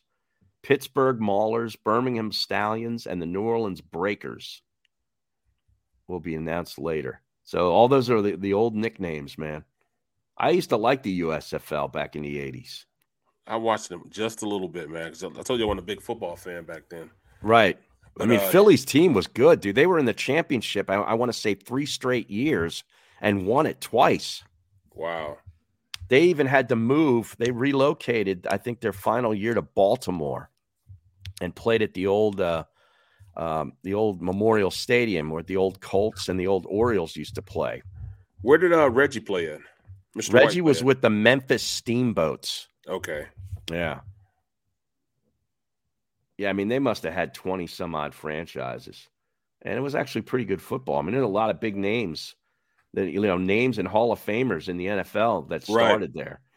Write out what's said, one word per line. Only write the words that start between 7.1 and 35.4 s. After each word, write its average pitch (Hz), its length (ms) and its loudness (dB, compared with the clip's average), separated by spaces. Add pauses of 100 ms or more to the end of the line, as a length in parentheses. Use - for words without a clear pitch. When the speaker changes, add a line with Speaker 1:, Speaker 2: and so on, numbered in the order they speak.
Speaker 1:
So 87 300 0
all 113 160 6
those 131 200 4
are 113 140 2
the, 101 140 -2
the 98 180 -2
old 110 220 0
nicknames, 87 600 -6
man. 78 280 -8 (760)
I 131 120 2
used 180 200 0
to 120 80 2
like 131 240 0
the 104 80 -4
U 85 240 -2
S - 180 -8
F - 180 -8
L 73 160 -2
back 73 300 -6
in 76 60 -8
the 71 160 -8
eighties. 65 480 -12 (600)
Speaker 2:
I 110 100 -6
watched 113 340 -2
them 85 180 -14
just 110 320 -6
a 107 80 -6
little 95 220 -4
bit, 80 180 -10
man, 82 220 -10
'cause 80 120 -16
I 85 200 -12
told 123 180 -2
you 110 60 2
I - 20 0
wasn't 98 120 -2
a - 20 -18
big 95 180 -10
football 90 340 -8
fan 87 300 -14
back 80 240 -14
then. 82 220 -16 (320)
Speaker 1:
Right. 107 360 6 (380)
Speaker 2:
But, - 80 -4
Speaker 1:
I - 20 2
mean, 113 120 6
Speaker 2:
uh, 98 100 2
Speaker 1:
Philly's 185 380 8
team 160 260 6
was 95 140 2
good, 147 340 6
dude. 101 140 -2
They 139 120 6
were 180 120 4
in 135 80 2
the 107 80 0
championship, 127 760 -2
I, 95 60 2
I 101 180 0
wanna 117 220 0
say, 104 200 -2
three 131 300 -6
straight 127 460 -4
years 101 540 -2 (360)
and 101 240 0
won 131 220 2
it - 160 -6
twice. 123 600 0 (520)
Speaker 2:
Wow. 80 420 -8 (720)
Speaker 1:
They 131 140 6
even 156 240 4
had 131 240 2
to 120 60 2
move. 120 640 2
They 120 120 0
relocated, 127 1000 0
I 98 60 0
think, 117 240 -8
their 101 140 -2
final 110 400 0
year 107 180 -2
to 98 100 0
Baltimore 90 880 0 (920)
and 87 120 -6
played 113 280 0
at 104 100 -2
the 92 140 -4
old, 101 340 2
uh, 82 240 0 (720)
um, 78 460 -4
the 95 100 -6
old 101 300 0
Memorial 101 480 2
Stadium 110 580 0
where 80 140 -6